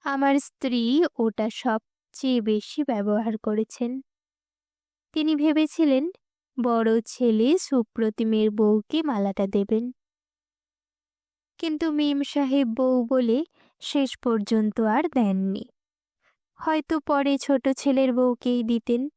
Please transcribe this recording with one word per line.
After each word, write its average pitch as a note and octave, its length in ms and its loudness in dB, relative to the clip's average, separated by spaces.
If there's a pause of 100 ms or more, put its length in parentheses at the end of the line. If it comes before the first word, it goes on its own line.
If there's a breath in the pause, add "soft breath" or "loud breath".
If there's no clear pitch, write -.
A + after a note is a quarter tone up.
আমার C#4 340 2
স্ত্রী B3 440 -2 (360)
ওটা A3 320 0
সবচেয়ে - 880 -4
বেশি G#3+ 420 -2
ব্যবহার G#3+ 560 -2
করেছেন। A#3 640 -4 (1120)
তিনি D#4 240 0
ভেবেছিলেন D4+ 720 2 (500)
বড় A3+ 400 2
ছেলে A#3+ 580 2
সুপ্রতিমের A3 920 0
বউকে G#3+ 520 2
মালাটা G3+ 440 -2
দেবেন, G#3 380 0 (1700)
কিন্তু D#4+ 320 -2
মেম D4 320 0
সাহেব C#4 460 0
বউ B3+ 420 0
বলে B3+ 340 2 (360 soft breath)
শেষ - 380 -2
পর্যন্ত A3 640 0
আর A3+ 280 0
দেননি। F#3+ 560 -2 (880)
হয়তো D#4 460 -2
পরে C#4 380 0
ছোট C#4 300 0
ছেলের C4+ 440 0
বউকেই B3 500 0
দিতেন। A#3+ 540 -2